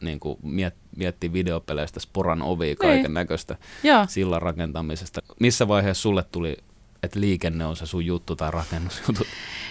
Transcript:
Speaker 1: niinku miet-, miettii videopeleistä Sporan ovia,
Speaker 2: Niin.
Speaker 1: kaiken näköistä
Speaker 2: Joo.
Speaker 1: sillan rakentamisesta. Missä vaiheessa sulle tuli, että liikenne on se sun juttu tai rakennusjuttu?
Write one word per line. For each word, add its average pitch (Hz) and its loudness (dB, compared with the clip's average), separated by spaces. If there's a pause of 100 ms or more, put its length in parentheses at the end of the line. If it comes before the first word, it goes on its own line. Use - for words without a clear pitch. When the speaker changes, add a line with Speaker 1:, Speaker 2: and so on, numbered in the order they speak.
Speaker 1:
niinku 76 -6
miet-, 87 -2 (200)
miettii 87 -4
videopeleistä 82 -2
Sporan 87 0
ovia, 82 0
Speaker 2:
Niin. 71 0
Speaker 1:
kaiken 269 4
näköistä 85 -2 (280)
Speaker 2:
Joo. 262 8
Speaker 1:
sillan 92 0
rakentamisesta. 80 -4 (180)
Missä 117 4
vaiheessa 101 4
sulle 98 4
tuli, 82 -4 (460)
että 87 -4
liikenne 85 2
on 80 -2
se 85 -8
sun 85 -2
juttu 85 -2
tai 78 -2
rakennusjuttu? 85 -2 (480)